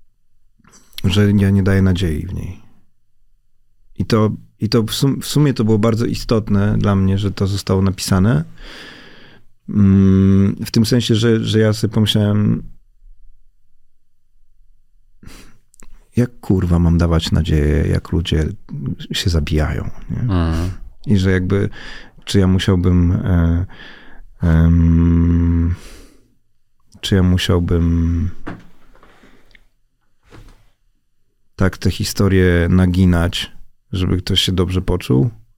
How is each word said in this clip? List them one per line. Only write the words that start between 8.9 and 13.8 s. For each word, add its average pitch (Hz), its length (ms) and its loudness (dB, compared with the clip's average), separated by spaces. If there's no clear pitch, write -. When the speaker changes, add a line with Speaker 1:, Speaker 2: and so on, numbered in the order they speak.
Speaker 1:
Mm, 98 880 4
w - 40 -12
tym 113 160 2
sensie, 120 280 0
że, 113 300 2
że 110 140 0
ja 110 140 4
sobie 104 220 -4
pomyślałem, 104 680 0